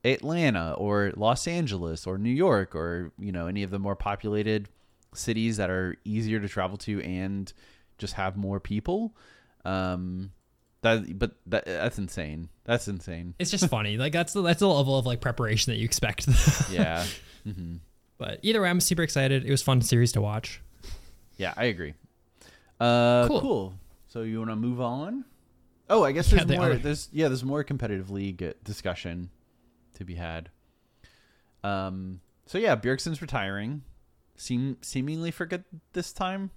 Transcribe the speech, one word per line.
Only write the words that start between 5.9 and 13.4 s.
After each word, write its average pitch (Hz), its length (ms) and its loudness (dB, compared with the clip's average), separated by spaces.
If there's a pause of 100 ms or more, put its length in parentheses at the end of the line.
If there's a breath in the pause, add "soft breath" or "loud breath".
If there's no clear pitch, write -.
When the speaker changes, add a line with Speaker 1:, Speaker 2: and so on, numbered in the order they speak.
Speaker 1:
easier 107 360 -2
to 101 80 -4
travel 95 300 -4
to 101 240 -4
and 95 500 -4 (460 soft breath)
just - 160 -6
have 95 220 -2
more 98 240 -4
people. 185 540 -4 (500 soft breath)
Um, 92 680 -4 (500)
that, 110 360 0
but 98 140 -2 (140)
that, 92 200 -2
that's 90 320 -4
insane. 82 500 -6 (160)
That's 117 240 0
insane. 87 500 -8
Speaker 2:
It's 180 120 -2